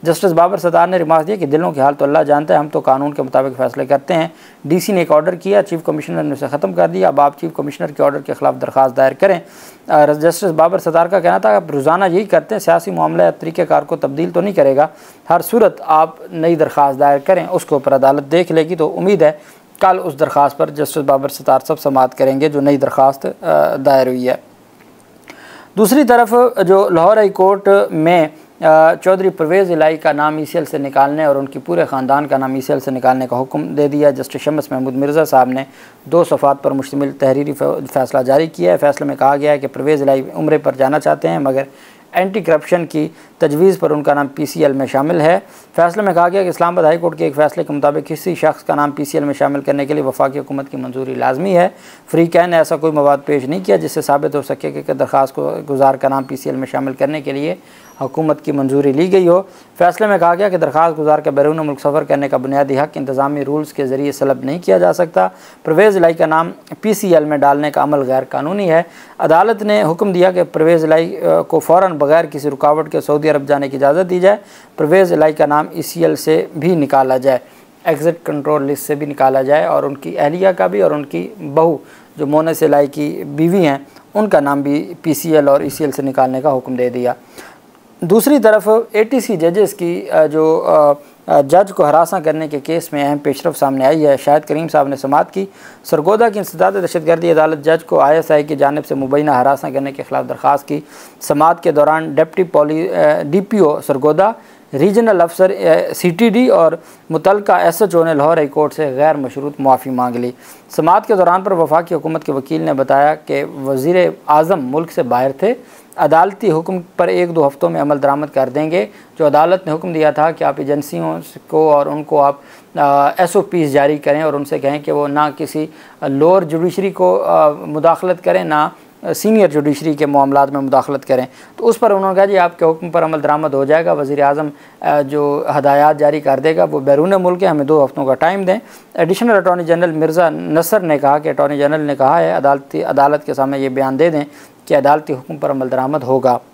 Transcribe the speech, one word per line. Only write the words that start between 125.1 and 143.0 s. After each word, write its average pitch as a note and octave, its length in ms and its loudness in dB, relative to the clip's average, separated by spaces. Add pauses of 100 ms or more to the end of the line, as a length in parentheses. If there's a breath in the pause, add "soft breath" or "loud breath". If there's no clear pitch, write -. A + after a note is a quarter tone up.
किसी D#3 400 -8 (340 loud breath)
लोअर D#3 400 2
जुडिशरी F3 480 -2
को, F#3 240 0
अ, E3 340 2 (160)
मुदाखलत E3 540 0
करें, F3+ 240 0
ना D#3 280 -2 (340 loud breath)
सीनियर G3 440 2
जुडिशरी D3 460 -2
के D3 100 -2
मामलात C#3 440 2
में C#3 120 -6
मुदाखलत C3+ 440 -2
करें, B2+ 220 -2 (300 loud breath)
तो - 60 -8
उस A3+ 140 2
पर A3+ 140 2
उन्होंने F#3+ 240 0
कहा, G3 100 4
"जी, G3+ 100 0
आपके F3 300 0
हुक्म D#3+ 240 0
पर D#3+ 140 0
अमल D#3+ 180 -2
दरामद D3 340 0
हो C#3 100 0
जाएगा, E3 280 2
वज़ीर C#3+ 280 -2
आज़म, C#3+ 300 0 (300 loud breath)
अ, D3 200 0
जो D3 480 -2
हदायत C#3+ 480 4
जारी D3 240 0
कर C3+ 180 0
देगा D#3+ 260 2
वो D3+ 140 -4
बैरून C#3+ 340 2
मुल्क F3+ 300 0
है, F#3+ 40 2
हमें D3 200 0
दो D3+ 160 4
हफ्तों C3+ 220 -4
का C3 80 0
टाइम F#3 320 0
दें।" F#3+ 140 0 (380 loud breath)
एडिशनल G3 380 2
अटॉर्नी F3+ 280 0
जनरल E3+ 280 0
मिर्ज़ा D#3+ 380 0
नसर E3 520 -2
ने D#3+ 160 0
कहा C#3+ 220 2
कि D3+ 100 -4
अटॉर्नी C#3+ 280 -2
जनरल D3 240 0
ने D3 140 -4
कहा C#3 220 2
है E3+ 160 0
अदालती, C#3 480 -2
अदालत D3 420 0